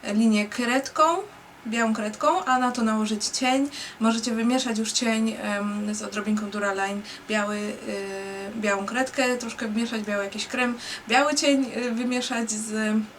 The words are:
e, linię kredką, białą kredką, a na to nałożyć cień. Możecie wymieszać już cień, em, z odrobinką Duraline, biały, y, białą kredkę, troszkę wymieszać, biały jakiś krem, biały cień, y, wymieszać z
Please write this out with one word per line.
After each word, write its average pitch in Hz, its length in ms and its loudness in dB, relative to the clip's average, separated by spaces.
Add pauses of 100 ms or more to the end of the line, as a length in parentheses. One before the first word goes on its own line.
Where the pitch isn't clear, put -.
e, 208 100 -2
linię 214 320 6
kredką, 247 580 2 (640)
białą 226 260 2
kredką, 285 520 2
a 254 140 4
na 247 120 2
to 247 120 -2
nałożyć 220 420 0
cień. 269 440 2 (300)
Możecie 226 320 2
wymieszać 233 480 2
już 220 120 -2
cień, 220 500 2
em, 208 540 -2
z 214 60 -6
odrobinką 208 480 -2
Duraline, 202 520 -2 (280)
biały, 208 280 0
y, 208 180 -4 (800)
białą 202 300 0
kredkę, 254 520 0
troszkę 233 300 -6
wymieszać, 220 340 -2
biały 208 220 -2
jakiś 202 240 -6
krem, 247 300 -2 (300)
biały 285 280 4
cień, 277 420 4
y, 240 140 -2
wymieszać 240 600 -2
z 214 500 0 (180)